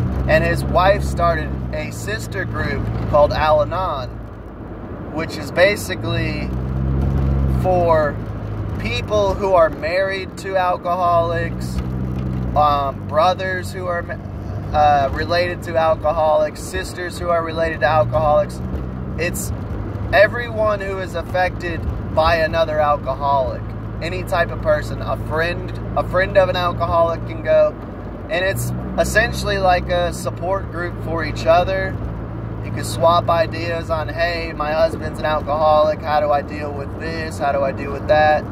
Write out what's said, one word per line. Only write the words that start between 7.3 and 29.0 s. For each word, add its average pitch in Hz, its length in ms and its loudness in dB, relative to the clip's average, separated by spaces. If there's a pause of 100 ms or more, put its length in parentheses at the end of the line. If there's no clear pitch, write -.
for 170 540 4 (640)
people 214 540 0
who 190 200 2
are 160 160 8
married 185 680 -2
to 190 200 -4
alcoholics, 175 1200 0 (760)
um, 143 520 2
brothers 185 640 0
who 185 160 -8
are, 175 160 -2 (680)
uh, 147 400 4
related 170 500 0
to 165 140 -4
alcoholics, 156 840 2
sisters 180 560 -8
who 180 120 -2
are 170 140 2
related 165 360 -2
to 151 60 2
alcoholics. 151 760 2 (580)
It's - 360 -4 (580)
everyone 214 680 2
who 190 180 -4
is 180 160 -6
affected 170 640 -2 (340)
by 160 220 4
another 160 440 2
alcoholic, 139 840 0 (400)
any 180 220 -4
type 170 280 0
of 160 100 -6
person, 151 400 0
a 131 140 -4 (140)
friend, 170 420 -2 (240)
a 147 80 2
friend 190 340 0
of 185 120 8
an 180 80 -2
alcoholic 170 680 0
can 165 160 -8
go, 156 320 4 (560)
and 175 140 0
it's 190 300 0 (260)
essentially 208 580 2